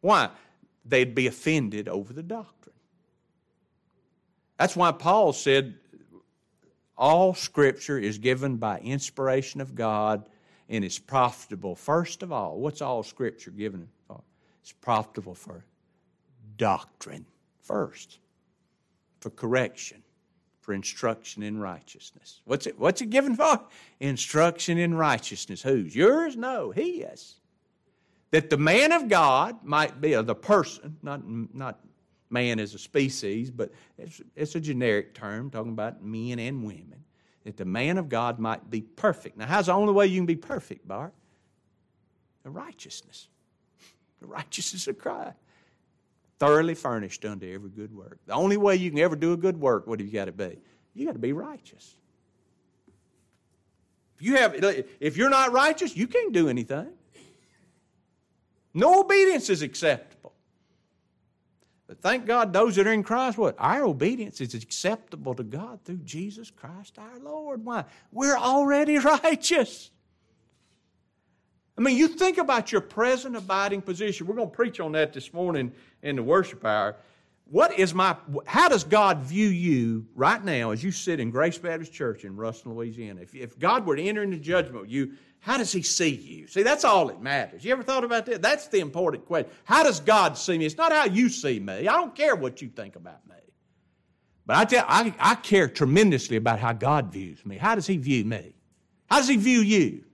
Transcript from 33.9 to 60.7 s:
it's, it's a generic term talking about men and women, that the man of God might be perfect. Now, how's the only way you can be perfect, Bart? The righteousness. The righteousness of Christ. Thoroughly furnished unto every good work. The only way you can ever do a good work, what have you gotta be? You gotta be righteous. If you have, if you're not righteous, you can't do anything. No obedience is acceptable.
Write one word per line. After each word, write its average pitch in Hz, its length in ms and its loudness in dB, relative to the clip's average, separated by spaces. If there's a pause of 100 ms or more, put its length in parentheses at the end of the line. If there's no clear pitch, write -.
it's, - 240 -20 (140)
it's 151 220 -8
a 170 40 -4
generic 123 540 -2
term 113 360 -10
talking 117 200 -8
about 110 320 -8
men 113 380 -8
and 123 240 -8
women, 80 400 -16 (400)
that 107 120 -14
the 95 80 -10
man 120 320 -2
of 170 120 -6
God 120 320 -2
might 113 280 -6
be 110 120 -6
perfect. - 560 -6
Now, 107 100 -12
how's 180 200 0
the 180 60 2
only 208 200 2
way 202 160 6
you 190 100 0
can 180 80 0
be 170 80 0
perfect, - 540 -12
Bart? 120 260 -12 (1300)
The 135 80 -18
righteousness. - 800 -18 (920)
The - 60 -20
righteousness - 640 -10
of - 100 -6
Christ. - 380 -10 (1040)
Thoroughly 156 340 4
furnished 113 500 -6
unto 98 240 -10
every 95 220 -14
good 107 240 -14
work. - 320 -20
The 101 80 -8
only 190 220 2
way 202 180 4
you 180 160 0
can 147 80 -4
ever 165 160 2
do 160 180 0
a 175 40 0
good 170 240 -2
work, 131 260 2
what 110 140 -6
have 101 80 -8
you 107 40 -14
gotta 98 200 -6
be? 90 260 -10 (340)
You 262 140 -8
gotta 285 140 -8
be 123 120 -4
righteous. - 600 -14 (2250)
If - 60 -20
you 233 120 2
have, 240 220 6 (420)
if 143 180 -2
you're 240 140 4
not 262 220 4
righteous, 302 440 2
you 160 120 -2
can't 453 240 0
do 170 160 4
anything. 135 400 -4 (1900)
No 339 240 8
obedience 381 500 4
is 160 120 0
acceptable. - 720 -4 (1500)